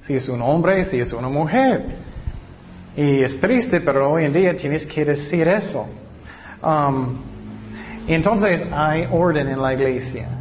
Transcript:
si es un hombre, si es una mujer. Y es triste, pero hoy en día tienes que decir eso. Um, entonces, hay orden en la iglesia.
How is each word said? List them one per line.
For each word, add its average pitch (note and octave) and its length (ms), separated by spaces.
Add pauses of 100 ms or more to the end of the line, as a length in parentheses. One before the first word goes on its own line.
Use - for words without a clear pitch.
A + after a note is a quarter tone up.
si C#3+ 140
es B2+ 140
un B2 120
hombre, E3+ 440
si B2 160
es A#2+ 100
una A#2+ 160
mujer. D#3 680 (960)
Y C#3+ 260
es B2+ 200
triste, G#3 400
pero C#3 300
hoy D#3+ 140
en C#3+ 80
día F3+ 220
tienes D3 320
que - 160
decir D3 440
eso. F3+ 380 (800)
Um, C#3 540 (920)
entonces, F3 640
hay D#3 400
orden E3 380
en C3+ 120
la C3+ 120
iglesia. B2+ 540 (140)